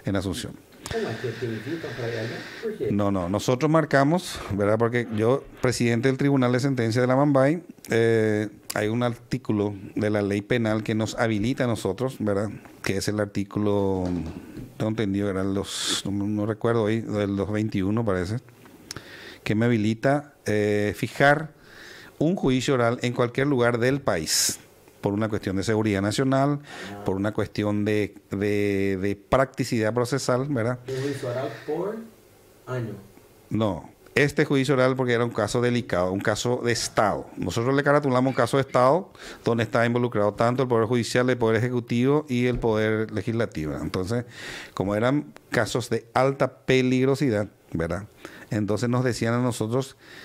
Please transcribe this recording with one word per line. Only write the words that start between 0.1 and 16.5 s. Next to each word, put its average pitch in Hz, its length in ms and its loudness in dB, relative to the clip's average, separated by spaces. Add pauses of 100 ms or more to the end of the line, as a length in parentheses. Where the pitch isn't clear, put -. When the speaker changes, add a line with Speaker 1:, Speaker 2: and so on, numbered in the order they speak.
Speaker 1:
Asunción. 92 380 -4 (400)
Speaker 2:
¿Cómo 220 160 -4
es 113 80 -8
que - 120 -8
te - 180 -8
invitan 143 500 -8
para 120 100 -6
allá? 113 220 -6 (320)
¿Por 220 160 -6
qué? 110 140 -2
Speaker 1:
No, 101 200 0
no, 92 160 -2
nosotros 123 440 0
marcamos, 147 680 2 (120)
¿verdad? 101 260 2
Porque 117 380 0
yo, 120 280 2 (160)
presidente 117 500 2
del 131 80 0
Tribunal 139 340 2
de 123 80 4
Sentencia 123 420 0
de 127 60 2
la 127 80 4
Mambay, 143 480 4 (260)
eh, 110 600 2 (260)
hay 107 140 0
un 117 120 -2
artículo 110 720 -2 (220)
de 107 160 0
la 104 100 2
ley 101 220 0
penal 110 400 0
que 113 100 -2
nos 110 220 -2
habilita 117 480 0
a 123 40 0
nosotros, 117 520 -2
¿verdad? 104 320 -2 (320)
Que 95 140 -2
es 95 100 -4
el 104 120 -2
artículo, 101 840 -2 (760)
tengo 110 120 -2
entendido, 101 380 -2
eran 98 280 -2
los, - 500 -4
no, 101 220 -4
no 104 180 -2
recuerdo 113 380 0